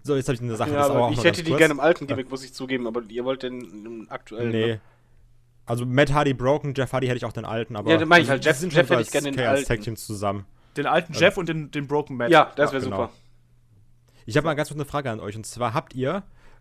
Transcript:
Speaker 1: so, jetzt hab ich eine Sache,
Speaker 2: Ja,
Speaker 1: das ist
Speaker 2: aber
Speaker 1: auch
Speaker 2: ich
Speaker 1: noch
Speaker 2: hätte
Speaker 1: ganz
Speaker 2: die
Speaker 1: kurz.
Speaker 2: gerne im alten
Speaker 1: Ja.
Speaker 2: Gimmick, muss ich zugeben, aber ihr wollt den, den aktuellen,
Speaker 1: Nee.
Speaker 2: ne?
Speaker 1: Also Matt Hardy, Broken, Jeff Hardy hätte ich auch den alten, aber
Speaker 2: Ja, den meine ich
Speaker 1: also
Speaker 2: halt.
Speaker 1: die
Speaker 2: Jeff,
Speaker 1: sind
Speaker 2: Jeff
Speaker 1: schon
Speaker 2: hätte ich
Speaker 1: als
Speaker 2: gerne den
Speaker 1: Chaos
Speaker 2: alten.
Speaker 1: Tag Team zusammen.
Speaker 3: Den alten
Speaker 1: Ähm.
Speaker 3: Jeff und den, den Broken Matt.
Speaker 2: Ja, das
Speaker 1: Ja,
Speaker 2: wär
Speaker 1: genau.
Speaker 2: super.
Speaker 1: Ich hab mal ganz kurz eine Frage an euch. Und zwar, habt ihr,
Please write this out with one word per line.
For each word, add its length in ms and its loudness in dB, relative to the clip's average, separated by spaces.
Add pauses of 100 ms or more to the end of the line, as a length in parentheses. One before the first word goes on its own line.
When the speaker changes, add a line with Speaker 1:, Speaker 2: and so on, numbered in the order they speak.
Speaker 1:
so, 120 0
jetzt 140 0
hab 60 2
ich 60 -8
eine 140 -6
Sache, 140 -2
Speaker 2:
Ja, 80 -2
Speaker 1:
das 100 4
ist 40 2
Speaker 2:
aber 140 4
Speaker 1:
auch 60 2
Speaker 2:
ich 60 0
Speaker 1:
noch 60 0
Speaker 2:
hätte 140 4
Speaker 1:
ganz 80 -6
Speaker 2:
die 60 -2
Speaker 1:
kurz. 80 2
Speaker 2:
gerne 140 6
im 60 -8
alten 240 2
Speaker 1:
Ja. 60 -10
Speaker 2:
Gimmick, 200 -6
muss 140 -8
ich 100 -20
zugeben, 340 -4
aber 220 -4
ihr 160 -6
wollt 180 -4
den, 180 -8 (220)
den 280 -14
aktuellen, 400 -6
Speaker 1:
Nee. 220 0
Speaker 2:
ne? 80 -8 (840)
Speaker 1:
Also 200 -4
Matt 280 4
Hardy, 200 2
Broken, 420 0
Jeff 180 -2
Hardy 140 0
hätte 100 -2
ich 80 -8
auch 80 -8
den 120 -10
alten, 300 -6
aber 160 -4
Speaker 2:
Ja, 60 6
den 100 0
meine 160 8
ich 60 -2
Speaker 1:
also 40 4
Speaker 2:
halt. 100 -2
Speaker 1:
die 40 2
Speaker 2:
Jeff, 100 4
Speaker 1:
sind 160 -6
Speaker 2:
Jeff 140 6
Speaker 1:
schon 100 4
Speaker 2:
hätte 40 2
ich 60 -2
Speaker 1:
als 40 -10 (120)
Speaker 2:
gerne 80 -4
den 120 -4
Speaker 1:
Chaos 140 2
Speaker 2:
alten. 100 -2
Speaker 1:
Tag 140 -2
Team 140 -8
zusammen. 500 -6 (320)
Speaker 3:
Den 100 -2
alten 260 0
Speaker 1:
Ähm. 60 -4
Speaker 3:
Jeff 180 6
und 120 -4
den, 220 -6
den 160 -6
Broken 300 -2
Matt. 140 0
Speaker 2:
Ja, 240 6
das 160 2
Speaker 1:
Ja, 20 -6
Speaker 2:
wär 80 -2
Speaker 1:
genau. 220 -4
Speaker 2:
super. 100 -8 (1120)
Speaker 1:
Ich 120 0
hab 60 0
mal 100 0
ganz 160 -4
kurz 100 -12
eine 80 -6
Frage 220 -6
an 100 -6
euch. 160 -10
Und 100 -12
zwar, 280 -4
habt 220 -4
ihr, 280 -2 (380)